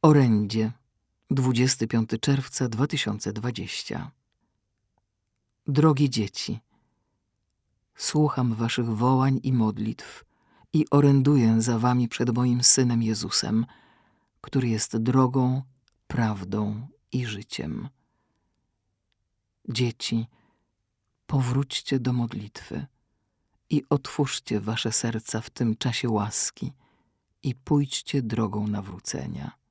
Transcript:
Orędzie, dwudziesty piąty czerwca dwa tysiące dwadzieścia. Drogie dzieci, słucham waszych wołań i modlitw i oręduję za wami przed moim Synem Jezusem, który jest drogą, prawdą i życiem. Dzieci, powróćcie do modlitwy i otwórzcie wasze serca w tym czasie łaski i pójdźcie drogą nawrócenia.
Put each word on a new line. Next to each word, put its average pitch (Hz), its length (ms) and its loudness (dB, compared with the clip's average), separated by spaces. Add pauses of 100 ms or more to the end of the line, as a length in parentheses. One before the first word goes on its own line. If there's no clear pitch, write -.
Orędzie, 110 680 4 (600)
dwudziesty 127 560 2
piąty 113 320 -2
czerwca 135 500 0
dwa 117 180 0
tysiące 107 460 -4
dwadzieścia. - 800 -8 (1600)
Drogie 143 420 4
dzieci, 113 500 -4 (1400)
słucham 127 600 0
waszych 117 340 -2
wołań 131 540 2
i 131 100 0
modlitw 110 720 -2 (480)
i 156 180 4
oręduję 139 720 6
za 117 180 2
wami 123 280 2
przed 120 280 -2
moim 123 280 2
Synem 120 400 4
Jezusem, 110 600 -2 (760)
który 127 280 -2
jest 110 280 -2
drogą, 127 640 2 (460)
prawdą 107 800 -4 (240)
i 123 140 -4
życiem. 107 640 -8 (1800)
Dzieci, 117 580 -2 (1000)
powróćcie 135 720 -2
do 123 140 0
modlitwy 117 720 -6 (840)
i 147 200 0
otwórzcie - 680 -2
wasze 110 320 -4
serca 113 500 -2
w - 80 -14
tym 113 260 -2
czasie 120 340 -2
łaski 110 640 -2 (680)
i 131 120 -4
pójdźcie - 680 -2
drogą 107 460 -2
nawrócenia. 95 1040 -8